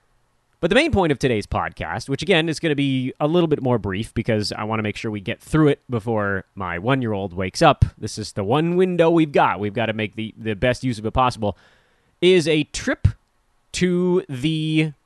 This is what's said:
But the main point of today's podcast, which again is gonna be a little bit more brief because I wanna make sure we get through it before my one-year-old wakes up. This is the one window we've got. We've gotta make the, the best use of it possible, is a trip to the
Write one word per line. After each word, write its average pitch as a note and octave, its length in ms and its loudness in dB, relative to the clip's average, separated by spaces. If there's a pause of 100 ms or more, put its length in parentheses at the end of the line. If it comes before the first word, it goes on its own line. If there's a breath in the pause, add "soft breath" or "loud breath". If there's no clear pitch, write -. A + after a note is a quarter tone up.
(600)
But E3+ 80 2
the G3 60 2
main D4+ 160 4
point F#3 200 2
of B2+ 80 -2
today's A#2 260 0
podcast, F2+ 640 -6
which C#3 140 -4
again E3 260 2
is D3 100 -4
gonna D#3 160 0
be C3+ 440 0
a D3+ 80 0
little E3+ 200 4
bit D3 140 0
more B2 160 2
brief G2+ 380 -4
because G#2+ 360 0
I - 120 -8
wanna A2 180 -2
make G#2 160 -4
sure A2+ 140 -6
we G#2 80 -6
get G#2 200 -8
through D#3 280 2
it C#3+ 220 2
before G#2 560 -2 (100)
my F2 240 -6
one-year-old G#2+ 540 -2
wakes F#2 280 -4
up. D3 240 6 (120)
This - 200 -10
is G#2+ 140 -10
the G#2 120 -6
one D#3 320 0
window F3 360 2
we've D#3+ 200 4
got. C3+ 280 2
We've G#2 140 -4
gotta A2 200 -2
make G#2+ 220 -6
the, A2 220 -8
the A2 180 -6
best B2 280 -2
use B2 140 -2
of G#2+ 80 -8
it G#2+ 60 -4
possible, A2+ 440 0 (680 soft breath)
is F3 260 4
a D3+ 180 2
trip - 420 -2 (640)
to F3+ 540 0
the D#3 680 -2 (120)